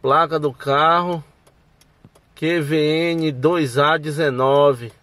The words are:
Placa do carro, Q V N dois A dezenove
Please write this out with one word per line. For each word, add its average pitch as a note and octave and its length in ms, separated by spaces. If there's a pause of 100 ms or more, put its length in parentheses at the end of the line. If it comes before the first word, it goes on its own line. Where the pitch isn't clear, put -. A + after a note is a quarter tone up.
Placa D3+ 360
do D3+ 140
carro, D#3+ 720 (1080)
Q E3+ 260
V D3 160 (380)
N D#3+ 180
dois C3+ 460
A D3 180
dezenove C#3+ 960 (120)